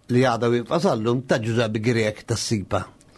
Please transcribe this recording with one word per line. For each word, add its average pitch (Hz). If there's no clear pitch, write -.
li 123
għadha 120
wieqfa 120
sal-lum 120
ta' 143
Giuseppe 113
Grek 110
tas 113
Sipa. 95